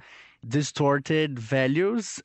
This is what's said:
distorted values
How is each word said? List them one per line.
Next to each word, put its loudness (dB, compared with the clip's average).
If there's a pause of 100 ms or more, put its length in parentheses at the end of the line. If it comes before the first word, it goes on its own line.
(480)
distorted 0
values 0